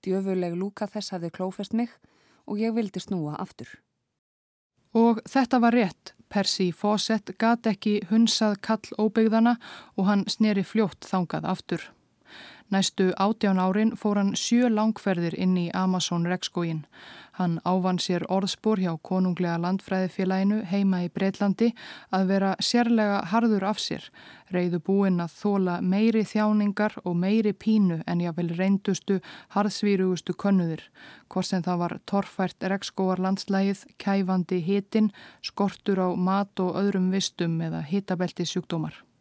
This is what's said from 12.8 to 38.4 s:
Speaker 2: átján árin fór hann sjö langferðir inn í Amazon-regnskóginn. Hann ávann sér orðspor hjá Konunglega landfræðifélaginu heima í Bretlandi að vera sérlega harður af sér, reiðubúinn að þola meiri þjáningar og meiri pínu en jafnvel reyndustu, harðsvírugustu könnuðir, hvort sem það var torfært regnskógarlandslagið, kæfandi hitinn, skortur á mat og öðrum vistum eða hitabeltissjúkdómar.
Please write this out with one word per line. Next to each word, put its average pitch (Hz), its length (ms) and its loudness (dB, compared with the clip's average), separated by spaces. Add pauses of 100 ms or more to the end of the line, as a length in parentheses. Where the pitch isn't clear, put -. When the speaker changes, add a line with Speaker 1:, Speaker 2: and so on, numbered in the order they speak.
Speaker 2:
átján 196 480 2
árin 208 320 2
fór 208 240 0
hann 196 160 0
sjö 247 320 2
langferðir 208 720 0
inn 185 160 2
í 175 160 0
Amazon-regnskóginn. 175 1120 -2 (580)
Hann 170 240 0
ávann 180 380 0
sér 175 260 -2
orðspor 196 560 0
hjá 180 60 0 (180)
Konunglega 180 560 0
landfræðifélaginu 190 920 0 (100)
heima 190 380 0
í - 20 -4
Bretlandi 196 640 0 (420)
að 190 160 2
vera 196 220 2 (100)
sérlega 226 640 2 (100)
harður 220 380 2
af 208 100 -2
sér, - 300 -8 (420)
reiðubúinn 180 720 2
að 170 140 -8
þola 190 420 0
meiri 208 480 2
þjáningar 214 800 0
og 180 100 -2
meiri 202 400 2
pínu 196 480 2
en 175 220 -2
jafnvel 170 340 -4
reyndustu, 190 640 0 (340)
harðsvírugustu 190 800 0
könnuðir, 180 480 0 (480)
hvort 185 160 -2
sem 180 160 -2
það 175 220 -2
var 170 180 -6
torfært 190 720 -4
regnskógarlandslagið, 190 1200 -2
kæfandi 185 640 0
hitinn, 202 540 0 (260)
skortur 190 640 -2
á 180 60 2 (100)
mat 196 400 0
og 180 160 0
öðrum 190 400 0
vistum 170 460 -2
eða 165 260 -4
hitabeltissjúkdómar. 170 1160 -4 (160)